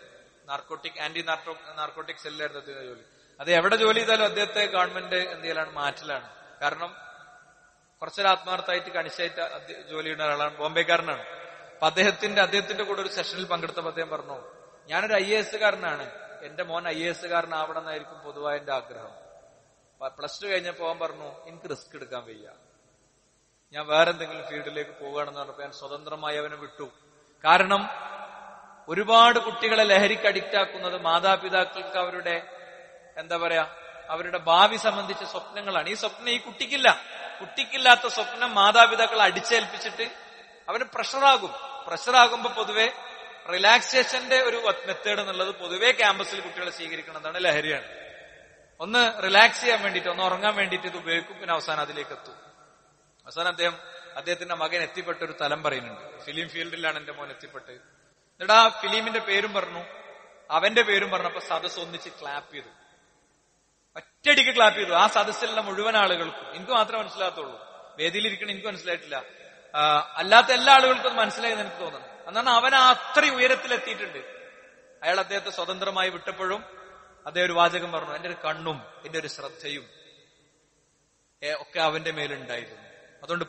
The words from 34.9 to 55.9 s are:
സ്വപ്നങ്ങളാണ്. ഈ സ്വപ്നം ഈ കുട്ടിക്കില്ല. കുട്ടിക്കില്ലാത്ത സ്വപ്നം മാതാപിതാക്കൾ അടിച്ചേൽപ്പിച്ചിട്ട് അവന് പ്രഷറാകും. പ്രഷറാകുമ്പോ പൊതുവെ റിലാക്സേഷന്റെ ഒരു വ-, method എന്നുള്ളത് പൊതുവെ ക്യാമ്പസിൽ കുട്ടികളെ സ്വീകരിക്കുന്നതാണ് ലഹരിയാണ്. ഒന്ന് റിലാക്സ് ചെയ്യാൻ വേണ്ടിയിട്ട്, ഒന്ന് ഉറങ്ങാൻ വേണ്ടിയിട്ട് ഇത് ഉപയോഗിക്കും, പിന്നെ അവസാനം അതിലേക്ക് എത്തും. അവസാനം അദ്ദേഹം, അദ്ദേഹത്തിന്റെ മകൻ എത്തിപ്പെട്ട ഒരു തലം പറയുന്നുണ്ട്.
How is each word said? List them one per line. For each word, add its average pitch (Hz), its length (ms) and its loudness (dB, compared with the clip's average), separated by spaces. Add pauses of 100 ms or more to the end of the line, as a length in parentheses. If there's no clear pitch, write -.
സ്വപ്നങ്ങളാണ്. 190 640 -6
ഈ 208 40 -2
സ്വപ്നം 226 360 -6
ഈ 240 80 0
കുട്ടിക്കില്ല. 240 640 2 (400)
കുട്ടിക്കില്ലാത്ത 254 640 6
സ്വപ്നം 226 480 -4
മാതാപിതാക്കൾ 220 640 8
അടിച്ചേൽപ്പിച്ചിട്ട് 220 880 0 (580)
അവന് 233 140 -2
പ്രഷറാകും. 254 880 2 (140)
പ്രഷറാകുമ്പോ 233 600 6
പൊതുവെ 220 440 0 (600)
റിലാക്സേഷന്റെ 254 880 4
ഒരു 233 160 0
വ-, 214 300 -2
method 202 320 -4
എന്നുള്ളത് 190 360 -4
പൊതുവെ 185 360 0
ക്യാമ്പസിൽ 196 480 2
കുട്ടികളെ 175 320 -8
സ്വീകരിക്കുന്നതാണ് 160 720 -8
ലഹരിയാണ്. 151 420 2 (960)
ഒന്ന് 220 440 2
റിലാക്സ് 202 380 6
ചെയ്യാൻ 226 200 2
വേണ്ടിയിട്ട്, 185 280 -4
ഒന്ന് 180 140 -2
ഉറങ്ങാൻ 185 320 0
വേണ്ടിയിട്ട് 185 320 -2
ഇത് 180 100 -10
ഉപയോഗിക്കും, 165 400 -4
പിന്നെ 175 160 -4
അവസാനം 156 260 -2
അതിലേക്ക് 147 320 -8
എത്തും. - 220 -16 (920)
അവസാനം 165 220 -4
അദ്ദേഹം, 170 300 0 (380)
അദ്ദേഹത്തിന്റെ 175 400 -6
മകൻ 165 260 -2
എത്തിപ്പെട്ട 170 420 -6
ഒരു 156 180 -8
തലം 151 220 -2
പറയുന്നുണ്ട്. 127 600 -6